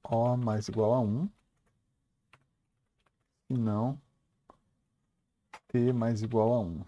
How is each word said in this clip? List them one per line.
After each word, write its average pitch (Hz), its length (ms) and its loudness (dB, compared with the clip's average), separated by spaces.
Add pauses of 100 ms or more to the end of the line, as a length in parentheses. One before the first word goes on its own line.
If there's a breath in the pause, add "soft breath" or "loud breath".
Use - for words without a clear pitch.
O 120 340 0
mais 110 320 -2
igual 110 260 2
a 131 60 2
um, 120 280 -2 (2250)
e 131 80 -2
não 113 440 -2 (1700)
T 123 240 2
mais 117 300 0
igual 110 320 2
a 120 60 2
um. 85 280 -6